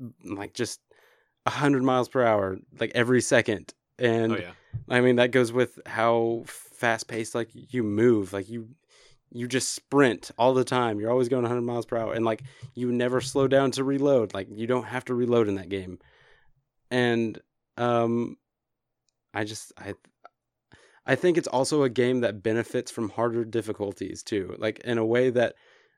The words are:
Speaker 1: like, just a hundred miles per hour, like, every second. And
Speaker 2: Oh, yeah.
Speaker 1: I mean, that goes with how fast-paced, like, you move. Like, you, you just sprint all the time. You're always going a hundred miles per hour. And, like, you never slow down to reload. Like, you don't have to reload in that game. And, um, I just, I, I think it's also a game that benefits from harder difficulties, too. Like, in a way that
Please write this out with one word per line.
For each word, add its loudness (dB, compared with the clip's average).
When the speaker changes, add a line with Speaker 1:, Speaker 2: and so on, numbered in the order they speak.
Speaker 1:
like, -10
just -6
a 0
hundred 2
miles 2
per 2
hour, 2
like, -2
every 4
second. 2
And 2
Speaker 2:
Oh, -2
yeah. -8
Speaker 1:
I 4
mean, 6
that 4
goes 2
with 0
how 0
fast-paced, -6
like, -4
you -6
move. 2
Like, -6
you, -12
you -8
just -2
sprint 2
all 4
the 2
time. 0
You're -4
always 2
going 0
a 0
hundred -2
miles -4
per -4
hour. -4
And, -2
like, 0
you -4
never 0
slow 0
down 4
to -2
reload. 2
Like, -4
you -8
don't 0
have -6
to -4
reload 2
in -2
that -10
game. -8
And, 0
um, 0
I -4
just, -12
I, -12
I 2
think 2
it's -2
also 2
a 2
game 2
that -2
benefits -2
from -6
harder -2
difficulties, -6
too. -4
Like, -2
in -4
a 0
way 2
that 0